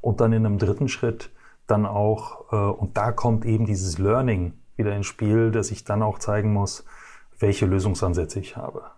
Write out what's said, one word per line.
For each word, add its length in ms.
Und 200
dann 120
in 120
einem 140
dritten 300
Schritt 420
dann 200
auch, 640
äh, 40
und 400
da 160
kommt 320
eben 220
dieses 320
Learning 560
wieder 180
ins 120
Spiel, 440
dass 200
ich 140
dann 180
auch 160
zeigen 340
muss, 320
welche 280
Lösungsansätze 760
ich 160
habe. 260